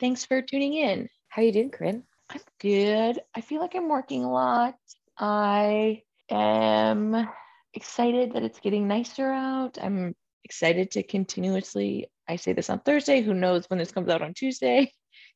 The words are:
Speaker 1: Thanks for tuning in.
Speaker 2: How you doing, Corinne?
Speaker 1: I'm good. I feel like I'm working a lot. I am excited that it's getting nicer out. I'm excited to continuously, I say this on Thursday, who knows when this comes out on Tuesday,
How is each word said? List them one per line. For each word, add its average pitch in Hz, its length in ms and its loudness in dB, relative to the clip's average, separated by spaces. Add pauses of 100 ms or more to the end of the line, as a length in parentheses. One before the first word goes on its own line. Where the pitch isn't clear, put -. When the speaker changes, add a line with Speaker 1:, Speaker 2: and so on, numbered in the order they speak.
Speaker 1:
Thanks 247 240 -2
for 262 180 0
tuning 277 320 -2
in. 269 340 0 (200)
Speaker 2:
How 220 140 -2
you 226 100 4
doing, 226 180 2
Corinne? 202 320 -4 (280)
Speaker 1:
I'm - 100 -14 (200)
good. 208 600 2 (160)
I 226 40 -8
feel 302 200 -6
like 359 160 -6
I'm 339 120 -2
working 262 360 -2
a 247 80 -2
lot. 254 420 2 (420)
I 208 880 2 (260)
am 220 1000 2 (440)
excited 240 600 0
that 233 100 -4
it's 226 160 -8
getting 208 300 0
nicer 240 420 -2
out. 262 500 -4
I'm 185 360 -4 (280)
excited 170 480 0
to 202 120 -4
continuously, 190 1040 -4 (180)
I 170 80 -4
say 180 160 -4
this 175 160 -2
on 196 120 -4
Thursday, 285 400 4
who 214 120 0
knows 180 380 2
when 185 80 0
this 170 140 -4
comes 180 160 -2
out 165 140 2
on 156 120 -8
Tuesday, 262 580 2 (440)